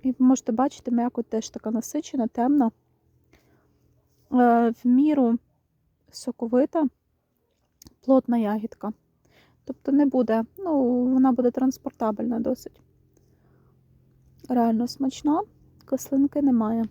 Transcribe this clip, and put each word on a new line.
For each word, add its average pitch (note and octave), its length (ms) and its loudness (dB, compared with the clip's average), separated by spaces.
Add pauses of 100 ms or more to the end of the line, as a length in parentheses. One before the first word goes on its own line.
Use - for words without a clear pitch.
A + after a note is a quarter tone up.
І C4 100 -2
ви B3+ 140 0
можете B3+ 260 2
бачити, B3 400 -2
м'якоть A#3+ 380 -2
теж A3 200 -6
така A3 220 -10
насичена, B3+ 560 -4
темна. B3 440 0 (1600)
Е, A#3 360 4
в A#3 180 -4
міру B3+ 500 2 (720)
соковита, B3+ 760 -2 (1160)
плотна B3+ 320 2
ягідка. G#3+ 560 -6 (720)
Тобто - 260 -8
не C#4+ 140 4
буде, A3+ 380 0 (140)
ну, D#4+ 260 -2 (220)
вона C4 260 2
буде A#3+ 200 2
транспортабельна A#3 880 -4
досить. - 420 -6 (1700)
Реально A#3 380 0
смачна, C#4+ 540 -4 (440)
кислинки C#4 560 -2
немає. A3+ 500 0